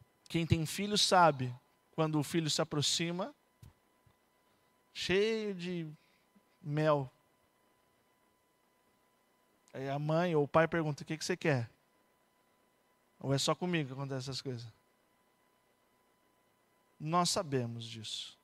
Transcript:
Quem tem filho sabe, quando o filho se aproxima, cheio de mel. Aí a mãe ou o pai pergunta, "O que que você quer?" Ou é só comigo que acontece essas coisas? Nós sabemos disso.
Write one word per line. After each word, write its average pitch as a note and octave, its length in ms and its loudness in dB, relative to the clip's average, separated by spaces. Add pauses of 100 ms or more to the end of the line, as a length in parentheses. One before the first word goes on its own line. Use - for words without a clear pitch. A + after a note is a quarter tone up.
(280)
Quem E3+ 160 -2
tem D#3+ 220 2
filho G#3 320 -2
sabe, C#3+ 560 6 (380)
quando D#3 260 0
o C#3+ 60 2
filho E3 260 0
se - 100 0
aproxima, E3+ 720 -2 (1600)
cheio G#3 600 0
de F3 340 -6 (760)
mel. D3 480 2 (2500)
Aí C3+ 160 -8
a C#3 100 -2
mãe D#3+ 360 2
ou D3 100 4
o C3+ 40 -4
pai D#3+ 200 6
pergunta, D#3+ 340 -2
"O - 40 -18
que D#3 100 -6
que - 80 -8
você F#3 120 -2
quer?" C3 340 0 (1500)
Ou C3+ 160 -2
é C3+ 40 2
só D#3+ 160 0
comigo E3+ 340 -2
que C3 40 -12
acontece C3+ 380 -8
essas B2+ 120 -8
coisas? A#2+ 240 -8 (2250)
Nós E3+ 320 0
sabemos B2 540 -2
disso. - 600 -12